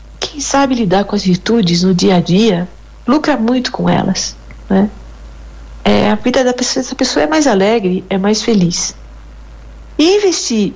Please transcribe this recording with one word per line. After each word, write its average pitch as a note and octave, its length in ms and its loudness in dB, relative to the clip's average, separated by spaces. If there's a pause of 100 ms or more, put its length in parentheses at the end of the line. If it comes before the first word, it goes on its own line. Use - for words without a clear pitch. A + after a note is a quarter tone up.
(200)
quem - 200 -10
sabe C#4 360 0
lidar G3 280 2
com G#3 120 -6
as G3+ 80 -2
virtudes F3+ 600 2
no F#3+ 100 4
dia F#3 220 2
a F3 60 4
dia, F3+ 480 2 (360)
lucra D4 300 2
muito B3 360 0
com F3 180 -2
elas, - 480 -2 (320)
né? G3 200 2 (920)
É, G#3 260 2
a G#3+ 60 2
vida B3 280 0
da B3 100 0
pessoa, B3+ 280 -4
essa - 140 -8
pessoa C#4+ 280 0
é D4+ 40 2
mais D#4 180 2
alegre, G3 640 2
é G3+ 80 -2
mais G#3 240 0
feliz. F3+ 540 0 (1040)
E E4+ 180 4
investir, C#4 580 0